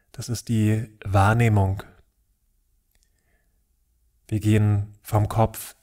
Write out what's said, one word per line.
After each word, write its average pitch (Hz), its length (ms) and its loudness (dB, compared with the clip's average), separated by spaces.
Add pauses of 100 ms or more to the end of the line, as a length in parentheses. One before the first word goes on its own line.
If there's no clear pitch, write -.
(120)
das - 160 -14
ist 117 200 -10
die 110 560 -2
Wahrnehmung. 104 800 2 (2500)
Wir 107 120 -4
gehen 104 600 2
vom 104 260 0
Kopf - 540 -4